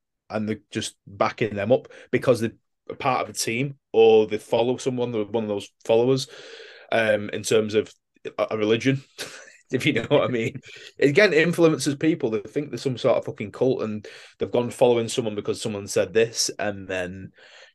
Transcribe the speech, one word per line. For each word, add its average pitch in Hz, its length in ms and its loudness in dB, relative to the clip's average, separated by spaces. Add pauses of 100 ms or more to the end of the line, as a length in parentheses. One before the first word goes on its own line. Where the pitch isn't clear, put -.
(300)
and 107 180 -4
they're 107 120 -6 (100)
just - 260 -8 (100)
backing 104 480 -2
them 101 180 0
up 135 160 2 (220)
because 117 300 2
they're 110 120 -4 (380)
a - 40 -12
part 127 280 -2
of 90 80 -6
a - 80 -16
team 131 400 -4 (140)
or 110 340 8
they 104 120 -4
follow 120 380 0
someone, 123 360 -4
they're 107 120 -2
one 107 200 -4
of 104 40 -6
those 101 220 -6 (140)
followers, 127 440 2 (640)
um, 107 380 0
in 107 120 -8
terms 107 320 0
of 104 180 0 (460)
a, - 120 0
a 110 80 -4
religion, 107 440 0 (160)
<laughs> - 540 -14
if 123 140 -2
you 147 80 4
know - 140 -2
what 143 160 4
I - 40 -2
mean. 117 320 -4 (380)
Again, 165 340 4
it 156 140 4
influences 160 480 2
people. 160 360 0
They 110 100 -2
think 147 300 -8
they're 120 80 -8
some 127 200 -4
sort 117 200 2
of - 60 -4
fucking 110 280 -10
cult, 127 300 0
and 107 240 -8 (320)
they've - 120 -4
gone 120 200 0
following 117 380 2
someone 113 260 -4
because 101 280 -6
someone 101 240 -8
said 95 260 -2
this, 113 460 0
and 98 300 -6
then, 92 440 -8 (420)